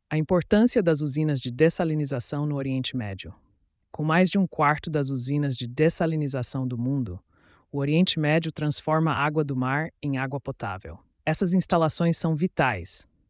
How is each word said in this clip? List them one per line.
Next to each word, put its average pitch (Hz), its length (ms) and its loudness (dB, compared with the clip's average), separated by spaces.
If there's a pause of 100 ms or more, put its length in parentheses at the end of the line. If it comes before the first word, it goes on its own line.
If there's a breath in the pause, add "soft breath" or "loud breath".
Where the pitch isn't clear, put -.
A 151 80 -2
importância 202 640 4
das 160 200 2
usinas 147 400 0
de 123 100 -4
dessalinização 151 920 0
no 147 100 -2
Oriente 131 400 -2
Médio. 104 400 -8 (560)
Com 156 140 -4
mais 170 240 4
de 202 100 0
um 185 80 2
quarto 151 420 0
das 143 200 0
usinas 139 480 -2
de 120 100 -6
dessalinização 143 960 -2
do 123 120 -4
mundo, 120 420 -4 (500 soft breath)
o 139 100 -6
Oriente 156 420 2
Médio 160 320 2
transforma 156 580 0
água 147 320 0
do 139 100 -4
mar 135 380 -2 (100)
em 139 160 -2
água 135 220 -4
potável. 92 580 -10 (280)
Essas 170 280 0
instalações 170 640 2
são 160 200 0
vitais, 127 680 -2 (240)